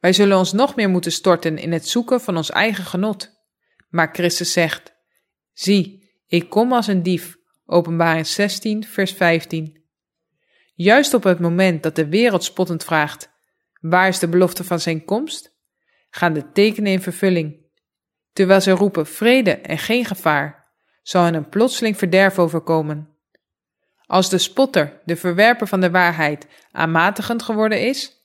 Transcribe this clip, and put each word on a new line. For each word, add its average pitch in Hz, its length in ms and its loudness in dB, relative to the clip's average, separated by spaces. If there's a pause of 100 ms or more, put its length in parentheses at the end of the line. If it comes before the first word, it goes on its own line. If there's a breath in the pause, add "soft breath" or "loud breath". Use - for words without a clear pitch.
Wij 185 120 2
zullen 196 260 4
ons 185 140 0
nog 247 240 0
meer 208 120 0
moeten 175 240 0
storten 170 460 0
in 165 140 -6
het 160 160 -6
zoeken 240 320 -2
van 185 160 -6
ons 160 140 -6
eigen 196 340 -2
genot. 190 460 -6 (580)
Maar 160 240 0
Christus 175 400 -2
zegt: - 420 -2 (580)
"Zie, - 580 -2 (160)
ik 170 240 -2
kom 240 220 0
als 233 140 0
een 190 160 0
dief." 175 340 -4 (340)
Openbaring 165 560 0
zestien 208 580 -4
vers 190 280 -4
vijftien. 165 720 -2 (920)
Juist 240 400 4
op 226 80 4
het 180 160 2
moment 175 440 0
dat 160 140 -4
de 156 120 0
wereld 202 360 2
spottend 170 400 -4
vraagt: 151 460 -2 (500)
"Waar 180 280 2
is 185 100 -2
de 170 100 -2
belofte 180 360 0
van 175 160 -4
zijn 160 240 -4
komst?", - 520 -6 (540)
gaan 175 220 -2
de 147 200 -6
tekenen 208 400 0
in 185 80 0
vervulling. 180 680 -2 (680)
Terwijl 190 280 4
zij 190 120 2
roepen: 185 340 0
"Vrede 240 440 2
en - 280 -6
geen 240 260 -2
gevaar", 151 680 -4 (300)
zal 180 200 0
hen 170 120 2
een 151 140 -6
plotseling 220 500 0
verderf 190 400 2
overkomen. 160 800 -2 (880)
Als 185 240 2
de 190 80 2
spotter, 190 680 0
de 170 120 -4
verwerper 208 500 2
van 190 140 -2
de 180 100 2
waarheid, 165 560 0 (240 soft breath)
aanmatigend 190 720 0
geworden 214 440 -2
is - 380 -6